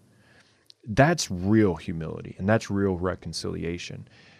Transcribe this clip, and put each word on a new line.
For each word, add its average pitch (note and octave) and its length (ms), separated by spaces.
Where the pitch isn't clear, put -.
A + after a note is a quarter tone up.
That's C#3 460
real G2 440
humility, D#2+ 600
and F#2 100
that's A2+ 220
real G2 280
reconciliation. F2 1120